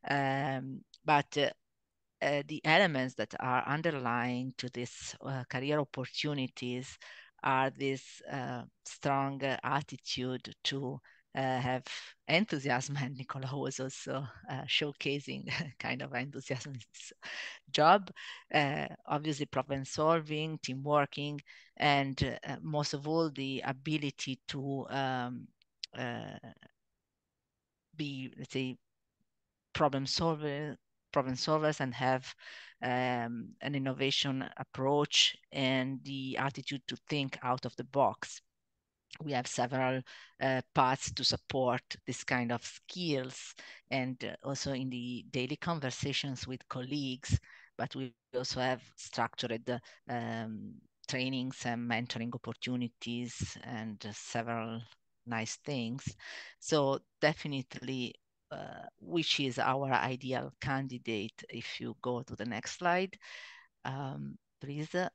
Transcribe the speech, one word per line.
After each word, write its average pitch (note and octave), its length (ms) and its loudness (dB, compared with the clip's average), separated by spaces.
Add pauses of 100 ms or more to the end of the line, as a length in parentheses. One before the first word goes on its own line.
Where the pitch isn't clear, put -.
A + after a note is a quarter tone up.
Um, C3+ 760 0 (200)
but, D3 320 6
uh, C#3+ 140 4 (720)
uh, C#3+ 260 2
the D3+ 160 -4
elements D#3 520 6
that - 240 -2
are B2+ 260 2
underlying B2+ 920 0
to B2+ 120 -6
this, - 500 -8
uh, C3 300 -4
career C#3+ 300 2
opportunities C3 1160 -4 (460)
are C3+ 280 4
this, C3+ 600 -4
uh, B2+ 320 -4 (220)
strong, C#3 600 0
uh, C3+ 180 0
attitude B2+ 920 -2 (100)
to, C#3 360 -2 (360)
uh, C3 240 2
have B2+ 240 0 (440)
enthusiasm, C#3+ 680 4
<laughs> C#3 60 0
and B2+ 140 -2
Nicola C3 420 -6
was C3+ 200 -2
also, C3+ 480 -4 (220)
uh, C#3 140 -4
showcasing C#3 840 -2
<laughs> C3 320 -4
kind B2+ 240 -4
of C3 120 -8
enthusiasm C3+ 580 -4
in A#2+ 80 -10 (140)
this - 180 -14 (580)
job. F3+ 400 8 (440)
Uh, D3 320 4 (200)
obviously, D3 400 0
problem C3+ 380 -2
solving, D#3 760 2
team C3 200 -4
working, D3 580 2 (360)
and, C#3 680 2
uh, C#3+ 160 -4
most D3 320 0
of C#3+ 120 -6
all, D#3+ 240 4
the C3+ 360 -4
ability C#3 840 -4
to, C#3 400 -4
um, B2+ 580 -2 (500)
uh, A2+ 420 -6 (1600)
be, C#3 440 -4
let's C#3 140 -10
say, C3 260 -2 (960)
problem C3+ 320 6
solver, D3+ 680 0 (360)
problem C3 220 4
solvers D3+ 460 4
and C3 140 0
have, C3 400 2 (480)
um, B2 680 0 (120)
an C#3+ 140 -2
innovation C3+ 720 2 (120)
approach C#3 800 4 (160)
and C3 520 2
the C3+ 340 -4
attitude - 480 -2
to - 100 -6 (120)
think C#3 340 0
out B2+ 240 0
of - 100 -4
the C3 80 -6
box. - 560 2 (800)
We D3 100 -2
have B2+ 140 2
several, C3 560 2 (400)
uh, C3 180 4 (140)
paths C3+ 380 6
to C3 120 -2
support B2+ 580 4 (240)
this - 160 -4
kind B2 300 2
of A#2+ 100 0
skills, C#3 920 -4 (360)
and, C3 320 0
uh, G#2+ 200 -4
also C#3 320 -2
in C3 160 0
the B2 400 -6
daily C3 260 0
conversations C#3 880 -2
with B2+ 220 -10
colleagues, C3 720 -2 (380)
but - 180 -2
we B2+ 160 -4 (220)
also B2+ 260 -2
have B2+ 220 2 (140)
structured, A#2 760 -2
uh, B2 80 2 (300)
um, A2+ 640 -4 (340)
trainings C3 560 -2
and A#2+ 260 0
mentoring A#2 440 -2
opportunities A#2+ 1300 -4
and, A2 420 -6
uh, G#2+ 80 -6
several A2+ 680 -4 (420)
nice A2+ 400 -4
things. B2+ 500 -4 (460)
So C3+ 400 4 (200)
definitely, C3 920 0 (360)
uh, - 360 -10 (140)
which E3 400 2
is C3+ 180 0
our C3+ 340 2
ideal C3 680 0
candidate, B2+ 880 -2
if - 320 -8
you A#2+ 220 -6
go B2 200 0
to - 140 -10
the G#2+ 80 -4
next A#2+ 340 -4
slide, F3+ 400 2 (680)
um, C#3 540 -6 (220)
please. D3 340 -6 (200)